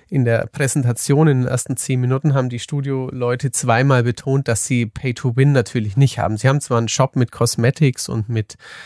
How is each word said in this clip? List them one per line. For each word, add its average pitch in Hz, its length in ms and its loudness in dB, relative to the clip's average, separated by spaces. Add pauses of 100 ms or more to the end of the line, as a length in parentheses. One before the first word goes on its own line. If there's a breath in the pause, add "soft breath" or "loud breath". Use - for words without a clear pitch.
(140)
in 135 120 2
der 117 200 2
Präsentation 139 840 0
in 135 140 4
den 123 60 -2
ersten 127 280 -4
zehn 127 240 -4
Minuten 135 360 0
haben 127 140 0
die 120 100 -8
Studioleute 131 920 -4
zweimal 127 520 2
betont, 135 440 -2
dass 117 180 -2
sie 120 200 0
Pay-to-Win 127 680 0
natürlich 107 440 0
nicht 135 220 4
haben. 107 180 0
Sie 127 100 0
haben 139 140 2
zwar 123 160 0
einen 117 100 0
Shop - 280 0
mit 123 160 0
Cosmetics 123 800 0
und 110 200 -4
mit 113 280 -4 (280 loud breath)